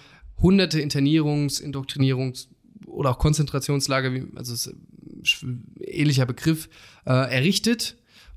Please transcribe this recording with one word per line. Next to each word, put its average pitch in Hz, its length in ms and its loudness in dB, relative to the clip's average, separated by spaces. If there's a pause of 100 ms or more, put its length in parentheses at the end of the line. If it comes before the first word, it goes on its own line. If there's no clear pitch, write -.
(420)
hunderte 180 380 4
Internierungs-, 147 840 2
Indoktrinierungs- 135 840 -2 (380)
oder 139 240 0
auch 123 80 0
Konzentrationslager, 139 960 0
wie, 131 120 -6 (100)
also 120 180 -10
es 120 120 -6
ist - 760 -6
ein 123 380 -10
ähnlicher 135 460 2
Begriff, 160 420 0 (380)
äh, 127 60 2
errichtet. 135 840 2 (400)